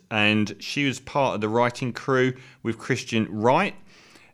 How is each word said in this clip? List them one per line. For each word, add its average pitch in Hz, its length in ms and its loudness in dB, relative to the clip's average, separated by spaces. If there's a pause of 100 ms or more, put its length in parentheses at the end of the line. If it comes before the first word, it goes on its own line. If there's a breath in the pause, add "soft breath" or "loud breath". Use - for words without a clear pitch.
and 107 480 2
she - 280 -4
was 123 140 -2
part 131 360 0
of 104 60 -4
the 107 80 0
writing 120 440 0
crew 131 400 0 (300 loud breath)
with 113 160 -4
Christian 117 500 -2
Wright 123 460 2 (580 loud breath)